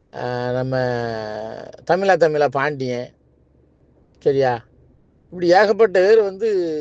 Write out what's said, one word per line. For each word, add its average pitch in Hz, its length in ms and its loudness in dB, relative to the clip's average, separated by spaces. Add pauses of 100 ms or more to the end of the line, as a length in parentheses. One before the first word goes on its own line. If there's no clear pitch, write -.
(140)
ஆ, 123 360 -6
நம்ம 127 280 -4 (1120)
தமிழா 185 260 2
தமிழா 151 320 2
பாண்டியன், 135 680 -4 (1040)
சரியா? 135 440 0 (600)
இப்படி 180 240 -6
ஏகப்பட்ட 196 520 4
பேர் 214 220 6
வந்து 196 260 -4 (320)